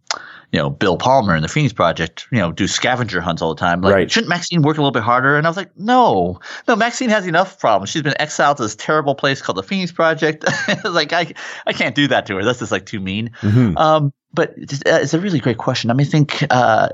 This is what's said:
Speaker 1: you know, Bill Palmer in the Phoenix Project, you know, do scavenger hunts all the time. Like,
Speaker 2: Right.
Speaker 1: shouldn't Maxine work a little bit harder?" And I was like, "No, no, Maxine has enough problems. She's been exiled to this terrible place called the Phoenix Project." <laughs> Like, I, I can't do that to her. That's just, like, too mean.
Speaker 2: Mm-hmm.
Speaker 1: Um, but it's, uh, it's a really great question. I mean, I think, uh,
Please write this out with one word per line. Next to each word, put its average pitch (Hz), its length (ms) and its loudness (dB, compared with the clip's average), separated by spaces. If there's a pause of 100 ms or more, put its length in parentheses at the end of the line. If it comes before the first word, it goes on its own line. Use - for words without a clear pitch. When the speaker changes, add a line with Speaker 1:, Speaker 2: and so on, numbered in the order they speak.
(500)
Speaker 1:
you - 80 -2
know, 73 120 0
Bill 87 260 0
Palmer 104 400 2
in 78 60 0
the 80 60 -4
Phoenix 151 260 0
Project, 82 580 -2
you 131 60 0
know, 85 140 -2
do 92 160 -2
scavenger 120 520 -2
hunts 85 220 -4
all 82 120 -2
the 78 60 -12
time. 90 220 0
Like, 98 120 4
Speaker 2:
Right. 90 160 2
Speaker 1:
shouldn't 135 200 0
Maxine 170 320 -2
work 151 160 2
a - 20 0
little 139 120 2
bit 120 100 -2
harder?" 127 340 2
And 151 100 0
I 170 40 2
was 170 80 -4
like, 190 180 -10
"No, 175 640 2 (260)
no, 247 80 4
Maxine 233 360 -2
has 208 160 2
enough 180 340 0
problems. 101 300 2
She's 160 120 -4
been 143 160 -2
exiled 143 380 0
to 131 60 -4
this 107 140 -4
terrible 151 380 0
place 135 280 -2
called 107 160 -4
the 98 40 -6
Phoenix 185 300 -4
Project." 160 560 0
<laughs> - 60 0 (300)
Like, 170 280 -2
I, 170 200 -2 (340)
I 220 80 -2
can't 143 200 -2
do 143 140 2
that 117 180 2
to 98 100 -4
her. 95 80 -2
That's 123 160 0
just, 110 120 -4
like, 98 140 -4
too 110 140 -8
mean. 98 300 -6 (120)
Speaker 2:
Mm-hmm. 107 340 2
Speaker 1:
Um, 156 360 2 (200)
but 160 240 0
it's, - 180 -12
uh, 147 280 2
it's 143 120 -2
a 160 60 2
really 185 180 -2
great 117 200 -2
question. 127 320 -2
I 117 40 2
mean, 143 120 2
I 143 40 -4
think, 151 400 2
uh, 117 440 4